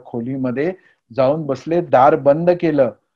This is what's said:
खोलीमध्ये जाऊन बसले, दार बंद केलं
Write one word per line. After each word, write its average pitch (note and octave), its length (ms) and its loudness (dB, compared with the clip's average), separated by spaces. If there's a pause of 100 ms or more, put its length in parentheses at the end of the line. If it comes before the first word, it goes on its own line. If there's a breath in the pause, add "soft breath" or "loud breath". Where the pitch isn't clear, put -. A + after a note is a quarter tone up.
खोलीमध्ये C3 680 -6 (420 soft breath)
जाऊन D3 300 0
बसले, D#3 360 -4
दार C#3+ 340 4
बंद D#3 340 2 (120)
केलं C#3+ 300 0 (240)